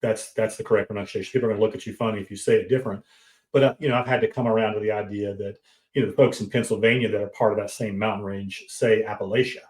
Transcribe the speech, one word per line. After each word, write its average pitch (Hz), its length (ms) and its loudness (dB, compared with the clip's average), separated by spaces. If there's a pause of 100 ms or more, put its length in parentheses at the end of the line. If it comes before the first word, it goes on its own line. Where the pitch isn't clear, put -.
That's, - 320 -2
that's 110 240 -2
the 110 60 -8
correct 104 260 2
pronunciation. 101 420 -6
People 123 180 2
are 110 40 2
gonna 101 100 2
look 110 120 2
at - 100 -12
you 110 80 -10
funny 110 260 -2
if 98 120 -10
you 101 60 -12
say 113 180 2
it 110 140 2
different. 120 340 0 (480)
But, 139 120 4
uh, 135 160 4
you 147 100 -2
know, 123 60 2
I've 123 120 0
had 123 140 2
to 113 60 2
come 117 200 -2
around 110 260 2
to 107 60 -4
the 104 120 -2
idea 101 440 -4
that, 101 220 -8 (360)
you 139 80 0
know, 113 60 2
the - 80 -4
folks - 260 4
in 104 80 -6
Pennsylvania 113 600 2
that 101 120 0
are 101 60 -4
part 107 260 2
of 101 60 -2
that 101 100 -4
same 104 280 -6
mountain 104 280 -2
range 98 420 -8
say 110 400 2
Appalachia. 110 640 -2